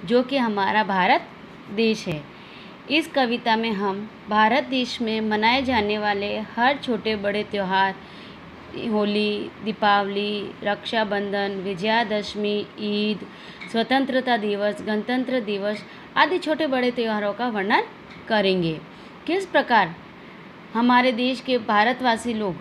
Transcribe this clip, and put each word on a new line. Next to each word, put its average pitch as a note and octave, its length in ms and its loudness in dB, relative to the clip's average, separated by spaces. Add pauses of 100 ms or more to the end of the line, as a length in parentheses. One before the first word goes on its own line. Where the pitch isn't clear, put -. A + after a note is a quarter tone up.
जो A#3+ 180 4
कि B3+ 140 -2
हमारा G#3+ 460 2
भारत F#3+ 440 4 (440)
देश A3 360 2
है। D#3 160 -4 (680)
इस D4+ 160 2
कविता A#3+ 480 2
में A3+ 160 0
हम G3+ 380 -2 (200)
भारत A3 340 4
देश B3+ 380 -2
में A3 200 0
मनाए A3 420 2
जाने G#3+ 340 2
वाले G#3 420 0
हर A#3+ 380 2
छोटे A3 380 -2
बड़े G3+ 280 -2
त्यौहार, F#3+ 520 0 (960)
होली, G#3 580 0 (160)
दीपावली, G3+ 840 0 (120)
रक्षाबंधन, G3+ 1000 -2
विजयादशमी, G#3 1000 0 (140)
ईद, G#3 480 -2 (440)
स्वतंत्रता B3+ 680 2
दिवस, G3+ 480 0
गणतंत्र B3 540 0
दिवस G#3 440 -2 (340)
आदि D#4 200 4
छोटे D#4 300 0
बड़े B3+ 240 2
त्योहारों G#3+ 420 0
का A#3 140 -2
वर्णन G#3+ 360 2 (440)
करेंगे। F#3 520 2 (480)
किस F#4 180 0
प्रकार A3 500 2 (760)
हमारे B3 380 6
देश B3 300 0
के B3+ 160 0
भारतवासी A#3 760 2
लोग G#3 280 -2